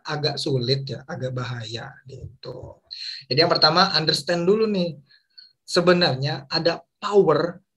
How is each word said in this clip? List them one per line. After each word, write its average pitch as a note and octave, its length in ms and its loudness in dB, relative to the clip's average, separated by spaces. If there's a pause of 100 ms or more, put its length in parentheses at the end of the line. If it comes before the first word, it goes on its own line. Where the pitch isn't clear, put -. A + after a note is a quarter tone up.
agak C#3+ 320 -4
sulit, C3+ 480 -2
ya, A#2 240 -10
agak B2+ 240 -6
bahaya, A#2+ 560 -10 (160)
gitu. - 720 -16 (480)
Jadi - 160 0
yang E3 80 4
pertama, D#3+ 480 4
understand E3+ 480 -2
dulu G#3+ 240 4
nih. F3 240 -2 (720)
Sebenarnya E3 800 2
ada E3 380 -2 (160)
power, E3+ 640 4 (120)